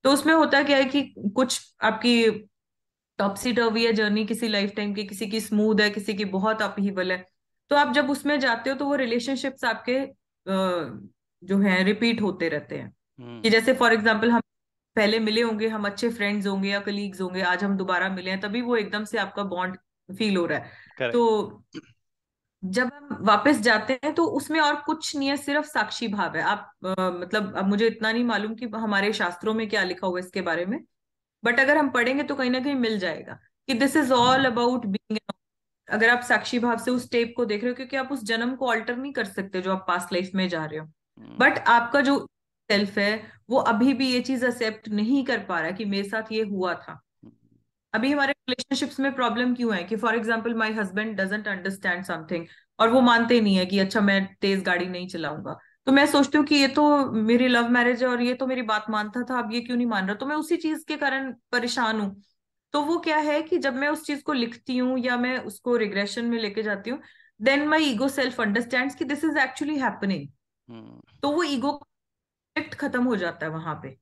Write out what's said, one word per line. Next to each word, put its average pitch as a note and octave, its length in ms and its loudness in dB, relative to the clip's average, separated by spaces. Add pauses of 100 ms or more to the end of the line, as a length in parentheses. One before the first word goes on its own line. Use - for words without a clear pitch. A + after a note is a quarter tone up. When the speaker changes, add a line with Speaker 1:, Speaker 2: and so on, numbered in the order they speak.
Speaker 1:
तो C4+ 100 4
उसमें D4 220 4
होता D4 280 6
क्या C#4+ 140 4
है C4+ 80 6
कि C4+ 340 -2
कुछ - 640 -2
आपकी A3+ 480 4 (880)
topsy G3+ 340 -2
turvy A#3 320 2
है A3+ 60 4
जर्नी G#3 340 2
किसी A#3 220 -2
लाइफटाइम G#3 460 -2
की, G#3 100 -6
किसी G3+ 220 -8
की G#3+ 140 -4
स्मूथ G#3+ 400 2
है, G#3 100 4
किसी G#3 240 -4
की G#3 100 -4
बहुत G#3 380 0
अपहीवल F#3+ 500 -2
है। F#3 160 -6 (400)
तो C#4+ 80 4
आप C#4 160 4
जब C#4 180 2
उसमें C#4+ 300 0
जाते A#3+ 300 0
हो C4+ 60 -2
तो C#4+ 80 -4
वो C#4+ 100 0
रिलेशनशिप्स C4 680 -2
आपके, A#3+ 340 -2 (540)
अ, F3 480 -2 (440)
जो G3 140 0
हैं F#3 260 4
रिपीट A3+ 360 2
होते E3+ 280 -2
रहते D3 300 -6
हैं। - 140 -12 (280)
Speaker 2:
हम्म। A#2+ 220 -14
Speaker 1:
कि A3 80 2
जैसे A3+ 240 4
for A#3 160 4
example A3 380 2
हम A#3 120 4 (560)
पहले G#3+ 220 2
मिले A3 240 0
होंगे, A3 260 0
हम G#3+ 180 -4
अच्छे G#3+ 240 -2
फ्रेंड्स G3+ 360 -2
होंगे G3 220 -2
या G3+ 120 -2
कलीग्स G3+ 400 -6
होंगे, F#3 220 -4
आज F3+ 220 0
हम G3 120 2
दोबारा F#3 320 0
मिले F#3 220 -6
हैं, F#3+ 100 -4
तभी G#3 200 -4
वो A#3+ 160 0
एकदम G#3+ 280 -4
से A3 140 -6
आपका G3+ 240 -4
बॉन्ड F#3 340 -4 (420)
फील G#3 180 2
हो E3+ 100 2
रहा D3+ 120 -2
है। - 120 -10 (280)
Speaker 2:
Correct। B2 140 0
Speaker 1:
तो A3+ 520 0 (1000)
जब G#3+ 220 -2
हम C4+ 340 -10
वापस G#3+ 380 4
जाते A3+ 460 2
हैं D4+ 100 -2
तो A#3 100 2
उसमें C#4+ 360 -2
और D4 160 4
कुछ D#4 400 -6
नहीं C#4 120 -2
है, C#4+ 80 0
सिर्फ C#4+ 280 -2
साक्षी A3 440 -4
भाव E3+ 280 -4
है। E3 60 -2
आप, G3+ 300 -2 (120)
अ, F#3 160 -2
मतलब F#3 560 -2
अब F#3+ 120 0
मुझे G#3 180 2
इतना A3+ 260 0
नहीं A#3+ 120 0
मालूम G#3+ 300 -2
कि A#3+ 120 -10
हमारे G#3 460 -2
शास्त्रों G#3 420 -2
में A3 140 -2
क्या G3+ 140 0
लिखा F3+ 240 -4
हुआ F3+ 140 -2
है F#3 60 -10
इसके F#3+ 140 -6
बारे F3 260 -2
में, B3 180 -6 (600)
but A#3+ 140 2
अगर C#4+ 160 6
हम C#4+ 120 2
पढ़ेंगे B3+ 340 0
तो C#4+ 120 -4
कहीं B3+ 160 -2
ना B3+ 100 0
कहीं C#4 140 -2
मिल A3+ 240 0
जाएगा - 400 -6 (300)
कि C4+ 60 0
this C#4 220 2
is C4 160 4
all C4 340 6
about A#3+ 400 0
being। G#3 320 -2 (720)
अगर A3 180 4
आप A#3+ 140 4
साक्षी A#3 360 0
भाव A#3 200 2
से - 120 -2
उस B3 200 -2
टेप A#3 260 0
को A#3+ 80 0
देख G#3 180 -2
रहे B3 80 0
हो, B3 40 -4
क्योंकि C4 220 -8
आप C4+ 160 -4
उस A#3+ 120 -6
जन्म A#3 300 -2
को A3 120 -2
अल्टर A3+ 300 -2
नहीं C4+ 160 -8
कर A#3 120 -4
सकते F#3+ 360 -6
जो F#3 120 -2
आप F#3 160 -4
पास्ट F#3 240 -2
लाइफ F#3 220 -2
में F#3 140 0
जा D#3+ 160 -4
रहे D#3 140 -8
हो, D#3 140 -14 (260)
Speaker 2:
हम्म। A#2 260 -2
Speaker 1:
but - 140 2
आपका A#3 420 4
जो C4+ 300 2 (400)
सेल्फ G#3 280 0
है G#3 360 -2 (160)
वो B3+ 60 2
अभी A#3+ 380 4
भी B3+ 180 0
ये B3 80 2
चीज B3+ 240 -2
एक्सेप्ट A3+ 440 -4
नहीं A3+ 360 0
कर A#3+ 140 0
पा F#3 220 -4
रहा D#3+ 100 -2
कि F#3+ 140 -8
मेरे G3 240 -2
साथ A3 240 -6
ये A3 100 -2
हुआ F#3 320 -2
था। - 280 -14 (220)
Speaker 2:
हम्म। - 320 -20 (360)
Speaker 1:
अभी B3 200 0
हमारे C#4 200 2
रिलेशनशिप्स - 680 -4
में C4+ 140 0
प्रॉब्लम B3 400 0
क्यों A#3 220 0
है F3 80 -4
कि G#3+ 120 -4
for A3 140 0
example A3+ 420 -2
my A3 180 -2
husband G#3 500 -4
doesn't G#3 240 -2
understand F#3+ 600 -4
something E3 360 -6 (360)
और A3 100 6
वो B3+ 120 6
मानते A#3 400 6
नहीं G3+ 160 4
है F#3 100 4
कि G3 120 0
अच्छा F#3+ 220 2
मैं G3 400 2
तेज G3 220 2
गाड़ी F3+ 240 0
नहीं F3+ 220 -8
चलाऊंगा, D#3 500 -8 (280)
तो C4 60 6
मैं C#4 140 8
सोचती C#4+ 320 4
हूँ D4+ 80 4
कि D4+ 80 2
ये C#4 140 6
तो D4 440 4
मेरी A#3 360 4
लव A#3 200 4
मैरिज A#3+ 340 2
है B3+ 60 2
और A#3+ 140 0
ये B3 120 0
तो C4 120 -4
मेरी B3+ 160 -2
बात G#3+ 280 -2
मानता G#3+ 320 -4
था, B3 160 -4
अब A3 140 -4
ये A#3+ 80 -2
क्यों A#3+ 160 -6
नहीं A#3+ 100 0
मान G3 200 0
रहा? G#3 80 -2
तो C4 120 -8
मैं D4 100 -2
उसी - 200 -2
चीज D#4 320 -4
के D4+ 80 -4
कारण C4+ 380 -2 (180)
परेशान A#3+ 480 0
हूँ। G3 220 -6 (500)
तो D4 80 0
वो D#4+ 180 0
क्या E4 180 0
है D4+ 260 0
कि E4+ 160 -2
जब B3+ 160 -2
मैं C#4 140 -2
उस D4+ 180 -4
चीज C#4+ 160 -6
को D4+ 100 -4
लिखती B3 440 -4
हूँ B3+ 220 0
या B3 180 -2
मैं B3 220 -2
उसको A#3+ 380 -4
रिग्रेशन G3+ 480 -2
में A#3 140 -2
लेके G#3+ 240 -4
जाती G#3 280 -4
हूँ, C#4+ 100 -6 (420)
then C#4+ 240 2
my D#4 120 4
ego C4+ 400 2
self C4 160 -2
understands A#3+ 600 0
कि E4 100 -6
this C#4+ 160 -4
is D#4+ 120 0
actually C#4+ 460 -2
happening। G3+ 480 -2 (440)
Speaker 2:
हम्म। G#2+ 520 -20
Speaker 1:
तो C#4+ 80 2
वो D#4+ 120 0
ईगो C#4+ 300 -2
कॉन्फ्लिक्ट - 1000 -14
खत्म B3+ 300 -2
हो B3 120 0
जाता E3+ 300 -6
है D#3 60 -6
वहां D#3+ 220 -6
पे। C3+ 280 -14